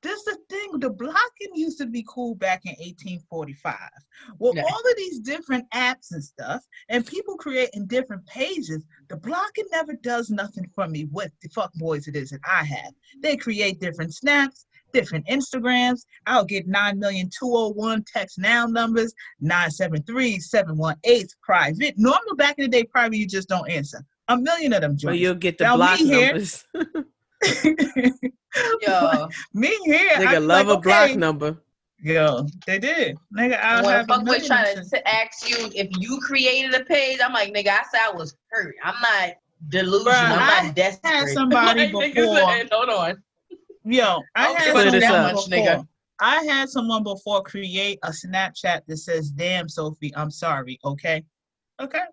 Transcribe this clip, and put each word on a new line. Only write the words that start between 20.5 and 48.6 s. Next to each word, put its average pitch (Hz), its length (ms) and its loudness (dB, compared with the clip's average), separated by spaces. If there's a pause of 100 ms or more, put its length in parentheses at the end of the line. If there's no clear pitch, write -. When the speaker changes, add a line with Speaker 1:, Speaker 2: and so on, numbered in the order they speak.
Speaker 1:
one 156 240 -2
eight 233 400 2
private. 180 560 0
Normal 311 380 2
back 285 220 2
in 277 40 -2
the 269 60 -2
day, 233 160 2
private, 226 320 0
you 214 100 -2
just 185 220 -6
don't 180 200 -4
answer. 147 360 -8 (240)
A 247 100 4
million 302 360 0
of 180 80 2
them 147 100 0
Speaker 3:
Or - 40 0
Speaker 1:
joints. 170 240 -2
Speaker 3:
you'll 180 140 2
get 175 240 -4
the - 60 2
Speaker 1:
Now, 240 100 6
me 247 40 4
Speaker 3:
block 185 200 6
Speaker 1:
here 277 280 4
Speaker 3:
numbers. 220 460 -2
<laughs> 311 360 -6 (1700)
Speaker 2:
Yo. 170 460 2 (120)
Speaker 1:
<laughs> - 140 -18
Me 294 300 2
here, 339 320 4
Speaker 3:
Nigga 190 100 4
Speaker 1:
I'd 170 140 6
be 151 60 0
Speaker 3:
love 190 220 6
Speaker 1:
like, 202 100 6
Speaker 3:
a - 20 -2
block 196 300 6
Speaker 1:
"Okay." 262 80 -2
Speaker 3:
number. 156 440 -2 (380)
Speaker 1:
Yo, 151 460 2 (200)
they 190 120 0
did. 269 380 0 (200)
Nigga, 240 240 0
I'll 226 240 4
Speaker 2:
When 240 100 4
a 240 40 6
Speaker 1:
have 233 120 0
a - 40 6
Speaker 2:
fuckboy 220 100 0
Speaker 1:
million 269 220 0
Speaker 2:
try 247 160 4
Speaker 1:
of 202 140 2
Speaker 2:
to 185 60 -10
Speaker 1:
shit. 180 100 -12
Speaker 2:
t-, 254 120 0
ask 220 460 -2
you 233 240 -4
if 196 140 -4 (100)
you 247 220 -6
created 262 540 0
a 254 100 0
page, 269 400 0
I'm 254 80 -2
like, 208 200 -2
"Nigga, 202 160 0
I 202 220 2
said 226 140 0
I 214 80 -2
was 160 240 -10 (140)
hurt. 190 320 -6
I'm 175 200 -4
not 202 320 2 (340)
delusional. 190 460 2
Speaker 1:
Bruh, 240 180 4
Speaker 2:
I'm 285 300 6
Speaker 1:
I - 40 -2
Speaker 2:
not 151 100 -6
desperate." 196 360 0
Speaker 1:
had 285 160 0
somebody 240 520 4
Speaker 2:
<laughs> 202 120 2
Like, - 0 -
nigga 254 220 0
Speaker 1:
before. 214 420 4
Speaker 2:
said, 226 160 -4
"Hold 233 180 2
on." 185 320 -2 (640)
Speaker 1:
Yo, 214 380 2 (140)
I 254 140 4
Speaker 2:
Okay, 339 140 0
Speaker 1:
had - 80 2
Speaker 3:
Clear 202 200 6
this 190 120 6
Speaker 1:
someone 180 160 6
Speaker 3:
up. 156 60 4
Speaker 2:
that - 80 0
much, 196 120 0
nigga. 185 180 2
Speaker 1:
before. 165 240 2 (320)
I 277 240 2
had 269 240 0
someone 226 360 -2
before 202 380 -2
create 196 600 -6
a 165 80 -6
Snapchat 180 760 -4